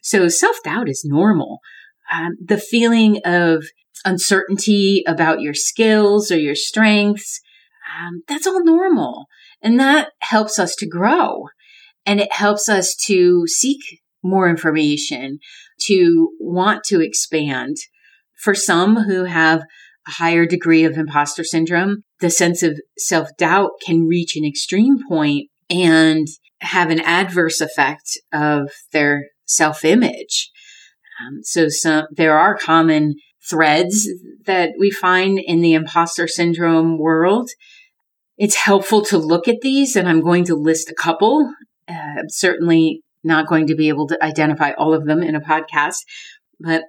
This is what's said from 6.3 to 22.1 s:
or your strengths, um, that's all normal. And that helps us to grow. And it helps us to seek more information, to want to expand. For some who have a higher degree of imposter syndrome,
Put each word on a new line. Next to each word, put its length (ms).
or 60
your 160
strengths, 840
um, 320
that's 200
all 180
normal. 600
And 180
that 420
helps 380
us 180
to 120
grow. 560
And 140
it 120
helps 380
us 240
to 420
seek 540
more 260
information, 920
to 480
want 440
to 160
expand. 760
For 120
some 500
who 200
have 380
a 40
higher 360
degree 360
of 160
imposter 460
syndrome, 580